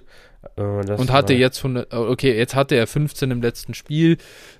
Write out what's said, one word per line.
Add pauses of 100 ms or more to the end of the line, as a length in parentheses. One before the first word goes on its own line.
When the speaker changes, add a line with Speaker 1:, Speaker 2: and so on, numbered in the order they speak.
(580)
Speaker 1:
Äh,
das
Speaker 2:
Und
hatte
Speaker 1:
mal
Speaker 2:
jetzt
hundert,
oh,
okay,
jetzt
hatte
er
fünfzehn
im
letzten
Spiel. (420)